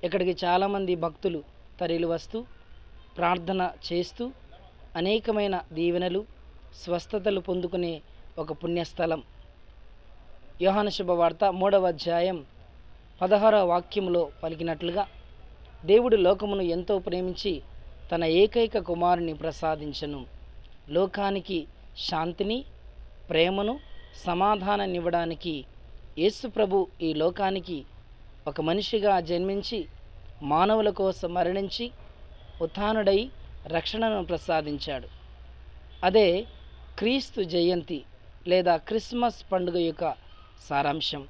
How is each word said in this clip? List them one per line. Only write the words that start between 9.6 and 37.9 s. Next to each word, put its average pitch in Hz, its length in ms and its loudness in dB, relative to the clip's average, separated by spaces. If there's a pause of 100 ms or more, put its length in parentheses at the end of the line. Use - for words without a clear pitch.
యోహాను 202 340 4
శుభవార్త 170 460 2 (160)
మూడవ 190 340 4
అధ్యాయం 170 440 0 (840)
పదహారవ 208 520 6
వాక్యములో 175 500 0 (200)
పలికినట్లుగా, 165 640 -4 (840)
దేవుడు 233 260 8 (100)
లోకమును 196 380 2 (120)
ఎంతో 185 180 0 (120)
ప్రేమించి 185 460 -2 (580)
తన 170 140 0 (180)
ఏకైక 226 360 2 (100)
కుమారుని 170 520 2
ప్రసాదించెను. 151 800 -4 (760)
లోకానికి 196 640 0 (480)
శాంతిని, 180 520 -2 (720)
ప్రేమను, 190 440 4 (520)
సమాధానాన్నివ్వడానికి 180 1300 0 (680)
యేసు 214 320 2
ప్రభు 202 220 2 (320)
ఈ - 20 0 (120)
లోకానికి 185 560 0 (720)
ఒక 143 180 -6
మనిషిగా 202 460 2 (160)
జన్మించి, 190 500 -2 (720)
మానవుల 208 380 4 (100)
కోసం 190 360 0
మరణించి, 190 500 -2 (800)
ఉత్థానుడై 208 540 2 (540)
రక్షణను 214 460 0 (100)
ప్రసాదించాడు. 151 800 -2 (1000)
అదే 196 200 8 (720)
క్రీస్తు 247 420 0 (140)
జయంతి 175 460 2 (500)